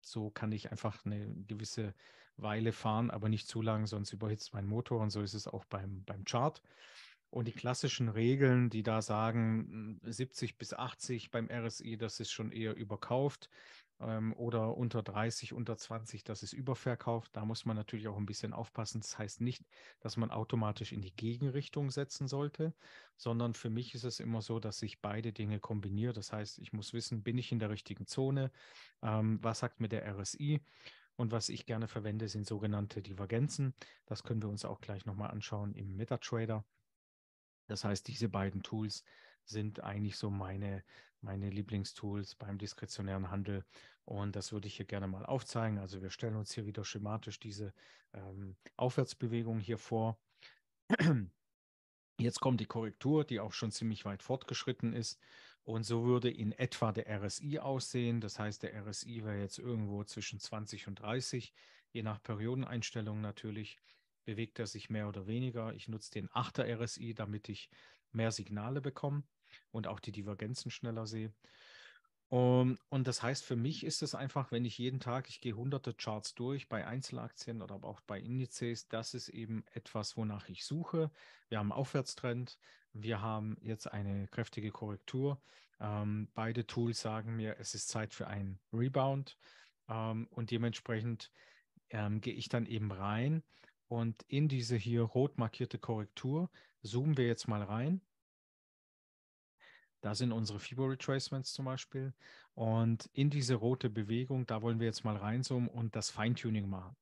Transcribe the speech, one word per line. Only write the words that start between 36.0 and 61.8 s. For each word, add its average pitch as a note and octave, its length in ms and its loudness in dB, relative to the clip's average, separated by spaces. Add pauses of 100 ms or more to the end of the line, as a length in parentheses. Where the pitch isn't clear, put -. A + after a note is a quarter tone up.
Das G#2 160 -4
heißt, G2+ 240 2
diese A2+ 220 0
beiden G2 320 0
Tools G#2+ 420 -4 (400)
sind G#2+ 400 -4
eigentlich G2+ 340 -2
so G#2+ 120 -2
meine, G2 540 -2 (380)
meine G2 280 -2
Lieblingstools G2+ 840 -2
beim G2+ 240 -6
diskretionären G2 720 -4
Handel. G2 340 -2 (380)
Und G2+ 320 -2
das G2 160 -4
würde G#2 160 -4
ich G2+ 80 -8
hier G2 100 -6
gerne G2 220 -2
mal F#2+ 180 -4
aufzeigen. A2+ 540 2
Also F#2+ 240 -6
wir F#2+ 80 -4
stellen A2+ 240 -2
uns G#2+ 180 -2
hier G#2 140 -4
wieder G#2 180 -4
schematisch G#2 540 -4
diese, G#2 340 -6 (400)
ähm, F#2+ 420 -8 (220)
Aufwärtsbewegung A#2+ 800 2
hier A2 220 0
vor. A2+ 400 2 (720)
<clears throat> C#3+ 420 6 (880)
Jetzt A#2 200 4
kommt B2+ 220 4
die A2+ 60 0
Korrektur, C3 560 2
die B2 160 0
auch G#2+ 140 -2
schon A2 180 0
ziemlich A2 340 0
weit G2+ 160 -2
fortgeschritten B2+ 720 0
ist. - 260 -4 (440)
Und A2+ 220 0
so A#2 180 4
würde B2 260 6
in G#2+ 220 0
etwa B2 400 2
der G#2+ 160 -2
R G#2 160 0
S - 180 -2
I D3 160 -2
aussehen. B2 640 0
Das G#2 160 -4
heißt, G#2+ 240 -2
der - 140 -6
R G#2 100 -6
S G#2 220 -6
I A#2 160 -6
wäre G#2 160 0
jetzt G2 180 -4
irgendwo G#2 460 -2
zwischen G#2 360 -6
zwanzig G#2+ 480 -6
und G2 140 -8
dreißig, B2 500 -2 (380)